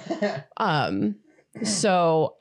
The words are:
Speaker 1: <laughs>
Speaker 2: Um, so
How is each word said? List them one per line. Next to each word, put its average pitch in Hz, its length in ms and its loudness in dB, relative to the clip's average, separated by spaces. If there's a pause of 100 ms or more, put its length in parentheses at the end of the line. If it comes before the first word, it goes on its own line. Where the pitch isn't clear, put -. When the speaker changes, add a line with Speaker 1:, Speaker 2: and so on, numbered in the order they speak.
(200)
Speaker 1:
<laughs> 185 360 -6
Speaker 2:
Um, 190 600 0 (480)
so 175 760 2